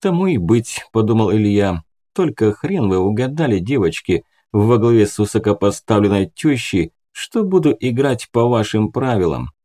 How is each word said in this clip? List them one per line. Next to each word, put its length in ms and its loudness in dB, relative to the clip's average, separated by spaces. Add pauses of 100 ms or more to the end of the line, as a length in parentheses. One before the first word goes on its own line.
тому 260 0
и 100 0
быть", 560 -2
подумал 400 2
Илья. 500 0 (300)
"Только 400 0
хрен 360 -2
вы 100 2
угадали, 600 0
девочки, 680 -2 (280)
во 260 2
главе 280 4
с 120 -6
высокопоставленной 1120 0
тёщей, 600 -2 (200)
что 320 -4
буду 340 2
играть 520 -2
по 180 2
вашим 440 0
правилам. 580 -2 (140)